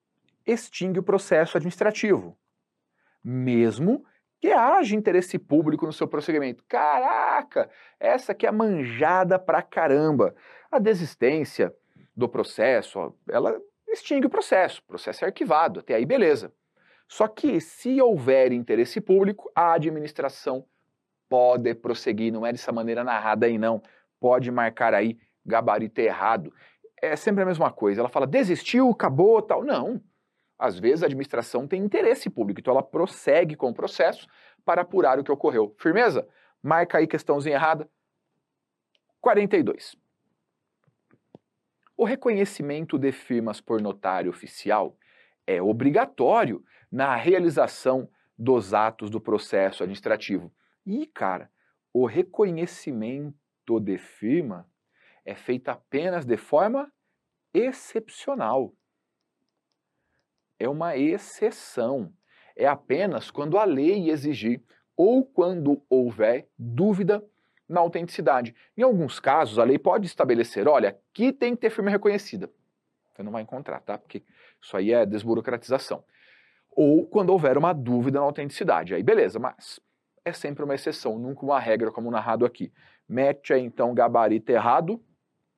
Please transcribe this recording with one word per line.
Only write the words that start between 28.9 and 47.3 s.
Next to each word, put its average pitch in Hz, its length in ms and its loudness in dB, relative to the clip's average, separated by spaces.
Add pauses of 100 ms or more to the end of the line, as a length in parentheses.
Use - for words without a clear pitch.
acabou, 196 500 4
tal." 214 240 -2
Não. 208 360 -4 (560)
Às 101 220 -4
vezes 135 240 2
a 165 40 2
administração 131 600 -4
tem 190 160 -2
interesse 226 460 0
público, 101 320 -4
então 131 100 0
ela 131 100 4
prossegue 156 760 0
com 127 140 -2
o - 20 -10
processo - 520 -2 (380)
para 175 200 0
apurar 151 360 2
o 139 40 -4
que 139 100 -2
ocorreu. 127 440 0
Firmeza? 175 480 2 (380)
Marca 165 340 2
aí 160 100 4
questãozinha 147 480 -2
errada. 156 340 0 (1300)
Quarenta 202 380 2
e 156 60 2
dois. - 340 -6 (2000)
O - 60 2
reconhecimento 196 960 -2
de 135 140 0
firmas 113 480 -4
por 113 200 -2
notário 95 480 -4
oficial 95 680 -4 (500)
é 90 140 -2
obrigatório 135 1000 0 (300)
na 135 240 -2
realização 139 960 0 (280)